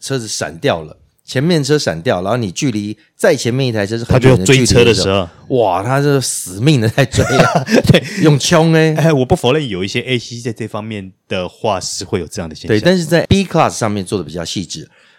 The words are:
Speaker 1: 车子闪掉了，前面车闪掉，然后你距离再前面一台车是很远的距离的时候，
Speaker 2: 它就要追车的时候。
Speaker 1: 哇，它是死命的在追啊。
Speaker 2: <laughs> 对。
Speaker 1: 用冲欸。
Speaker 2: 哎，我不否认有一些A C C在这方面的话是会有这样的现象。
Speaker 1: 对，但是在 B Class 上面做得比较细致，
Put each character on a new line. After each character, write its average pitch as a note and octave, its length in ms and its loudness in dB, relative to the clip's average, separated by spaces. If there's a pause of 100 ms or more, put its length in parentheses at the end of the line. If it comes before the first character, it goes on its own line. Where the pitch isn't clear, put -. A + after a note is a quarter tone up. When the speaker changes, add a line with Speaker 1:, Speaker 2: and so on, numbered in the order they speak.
Speaker 1:
车 C3+ 180 -6
子 A2+ 80 -8
闪 E2 320 -8
掉 F2 240 -2
了， D2+ 160 -18 (260)
前 - 180 -4
面 E3 200 0
车 D3 160 2
闪 E2 240 -4
掉， F#2 180 0
然 F#2+ 100 -4
后 A#2+ 60 0
你 A2+ 140 -4
距 C3 200 -2
离 G#2 240 -6 (220)
再 F#3 180 4
前 A#2+ 200 -2
面 C3+ 120 0
一 A#2+ 60 -2
台 G#2 140 -2
车 A2 100 -4
是 A#2 80 -6
很 B2+ 160 2
远 C3 180 6
的 F#3 60 -2
距 D#3 80 6
离 C3 80 6
的 A#2+ 60 2
时 - 80 0
候， B2+ 60 6
Speaker 2:
它 A#2 40 6
就 - 0 -
要 - 0 -
追 - 0 -
车 - 0 -
的 A2+ 100 4
时 F#2+ 140 0
候。 F#2+ 200 0 (280)
Speaker 1:
哇， F#2+ 260 0
它 C3 200 0
是 C#3+ 180 2
死 F#2+ 400 -8
命 C#3 200 4
的 A2 80 2
在 C3+ 180 2
追 - 180 0
啊。 C3+ 480 2
Speaker 2:
<laughs> - 180 4
对。 D#3 120 6 (200)
Speaker 1:
用 D3+ 160 4
冲 E3 360 2
欸。 D#3+ 220 4
Speaker 2:
哎， D#3 140 4
我 C3+ 140 2
不 D3+ 100 2
否 B2+ 200 2
认 D3+ 120 -2
有 F#2 160 -6
一 G2+ 60 -4
些 A#2+ 140 -4
A B2+ 160 -2
C A#2 180 -10
C A#2+ 60 -16
在 A#2 100 -6
这 A2 160 -8
方 G#2+ 160 -10
面 G#2 260 -10 (160)
的 F#2 220 -4
话 G2 320 -2
是 - 240 -10
会 G2 160 -4
有 D#2 60 -8
这 - 160 -10
样 E2 60 -8
的 D#2 60 -14
现 - 140 -12
象。 - 0 -
Speaker 1:
对， G#2+ 120 2
但 F3+ 180 2
是 E3+ 60 -2
在 D#3+ 220 0
B G3 180 2
Class D3+ 260 2
上 G#2+ 200 -4
面 G#2 140 -4
做 G2+ 140 -4
得 F2 60 -6
比 D2 60 -14
较 E2 140 -8
细 E2+ 220 -8
致， - 240 -14 (280)